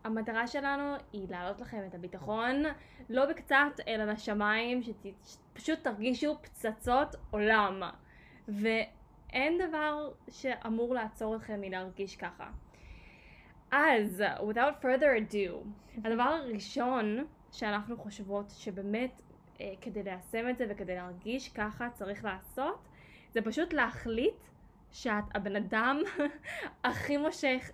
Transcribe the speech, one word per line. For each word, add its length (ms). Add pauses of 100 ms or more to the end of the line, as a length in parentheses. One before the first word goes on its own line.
המטרה 420
שלנו 480 (180)
היא 180
להעלות 300
לכם 260
את 80
הביטחון, 680 (460)
לא 180
בקצת, 600
אלא 160
לשמיים, 800
שת-, 240 (180)
שפשוט 580
תרגישו 600
פצצות 720 (140)
עולם. 520 (680)
ואין 1120 (100)
דבר 420 (200)
שאמור 640
לעצור 420
אתכם 240
מלהרגיש 560
ככה. 340 (1200)
אז, 520 (160)
without 440
further 500
ado, 340 (380)
הדבר 180
הראשון 1040 (280)
שאנחנו 440
חושבות 540
שבאמת, 720 (380)
אה, 200
כדי 220
ליישם 460
את 100
זה 100
וכדי 260
להרגיש 540
ככה 420
צריך 340
לעשות, 640 (460)
זה 80
פשוט 300
להחליט 640 (580)
שאת 320 (100)
הבן 220
אדם 440 (420)
<laughs> 420
הכי 320
מושך, 580